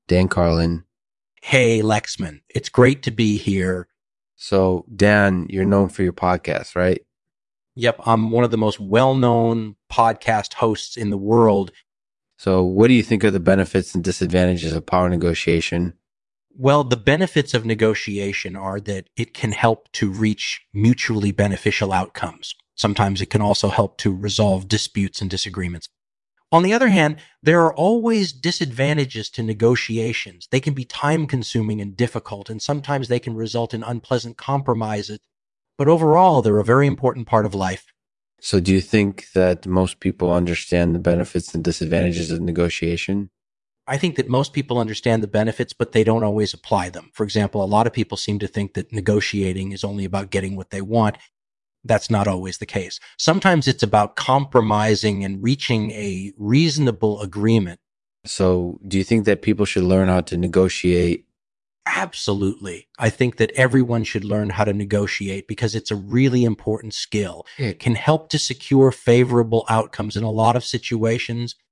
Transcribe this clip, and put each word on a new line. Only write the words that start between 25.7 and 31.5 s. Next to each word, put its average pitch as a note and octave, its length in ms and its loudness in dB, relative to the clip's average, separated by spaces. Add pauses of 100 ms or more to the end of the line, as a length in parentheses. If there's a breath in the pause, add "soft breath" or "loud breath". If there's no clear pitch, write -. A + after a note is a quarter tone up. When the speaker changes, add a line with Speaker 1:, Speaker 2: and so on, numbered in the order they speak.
Speaker 2:
On E3+ 100 6
the F#3+ 120 2
other B3 140 2
hand, D#3 280 4 (260 loud breath)
there E3 200 6
are D#3+ 120 2
always G#3+ 600 0
disadvantages C3+ 960 -2
to - 120 -8
negotiations. A2 1080 -2
They C3 100 0
can C#3+ 140 -2
be C3 100 -8
time-consuming B2 960 -2